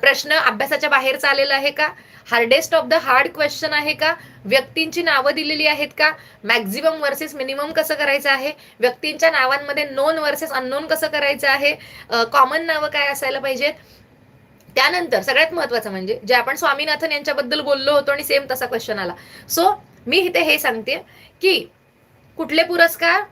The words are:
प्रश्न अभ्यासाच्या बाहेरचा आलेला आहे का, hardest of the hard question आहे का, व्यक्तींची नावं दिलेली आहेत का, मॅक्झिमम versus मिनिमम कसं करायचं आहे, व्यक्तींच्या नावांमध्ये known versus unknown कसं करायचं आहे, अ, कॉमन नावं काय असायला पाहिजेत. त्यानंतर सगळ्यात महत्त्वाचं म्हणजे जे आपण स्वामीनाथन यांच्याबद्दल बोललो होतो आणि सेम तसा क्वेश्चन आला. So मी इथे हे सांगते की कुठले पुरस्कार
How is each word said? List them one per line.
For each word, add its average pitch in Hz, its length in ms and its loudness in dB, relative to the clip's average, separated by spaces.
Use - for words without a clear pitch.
प्रश्न 277 320 2
अभ्यासाच्या 285 580 0
बाहेरचा 262 380 0
आलेला 277 260 0
आहे 269 160 0
का, 302 180 -2
hardest 240 440 2
of 302 60 4
the 285 160 2
hard 262 240 4
question 302 380 -4
आहे 294 220 0
का, 311 200 0
व्यक्तींची 311 580 0
नावं 285 320 2
दिलेली 302 320 0
आहेत 294 220 0
का, 302 140 4
मॅक्झिमम 247 600 0
versus 294 320 -4
मिनिमम 277 360 -6
कसं 311 220 0
करायचं 277 360 0
आहे, 269 220 0
व्यक्तींच्या 302 500 0
नावांमध्ये 285 540 0
known 285 340 0
versus 302 400 -4
unknown 262 280 -4
कसं 311 200 -2
करायचं 285 420 0
आहे, 285 280 2
अ, 233 140 2
कॉमन 277 400 2
नावं 302 240 0
काय 294 180 0
असायला 277 320 -4
पाहिजेत. 269 340 -2
त्यानंतर 311 480 2
सगळ्यात 302 320 2
महत्त्वाचं 233 360 -4
म्हणजे 190 360 -6
जे 240 80 2
आपण 247 220 0
स्वामीनाथन 302 560 -2
यांच्याबद्दल 285 480 -4
बोललो 277 320 0
होतो 285 180 2
आणि 285 140 -2
सेम 277 260 0
तसा 254 160 -4
क्वेश्चन 226 320 -4
आला. 175 140 -4
So 370 140 4
मी 269 100 0
इथे 349 240 2
हे 302 180 2
सांगते 233 400 -2
की 349 240 2
कुठले 320 260 0
पुरस्कार 339 680 2